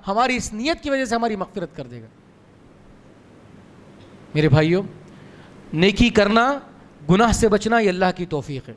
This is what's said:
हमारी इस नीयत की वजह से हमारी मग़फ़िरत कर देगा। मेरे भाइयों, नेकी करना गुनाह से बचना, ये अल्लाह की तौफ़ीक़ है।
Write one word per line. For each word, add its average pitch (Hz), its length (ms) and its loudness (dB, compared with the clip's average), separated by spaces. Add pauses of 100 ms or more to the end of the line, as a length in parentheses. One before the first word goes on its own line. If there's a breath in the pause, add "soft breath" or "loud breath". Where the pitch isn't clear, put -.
हमारी 247 300 0
इस - 180 -8
नीयत 285 280 -4
की 294 80 -8
वजह 269 160 -2
से 226 100 -4
हमारी 226 220 -2
मग़फ़िरत 180 340 -10
कर 147 140 -14
देगा। 120 220 -18 (2250)
मेरे 151 140 2
भाइयों, 160 340 4 (920 loud breath)
नेकी 208 360 2
करना 214 340 2 (560)
गुनाह 190 320 2
से 226 160 2
बचना, 220 300 2
ये 208 100 2
अल्लाह 185 240 0
की 180 140 -8
तौफ़ीक़ 143 400 -8
है। 113 100 -18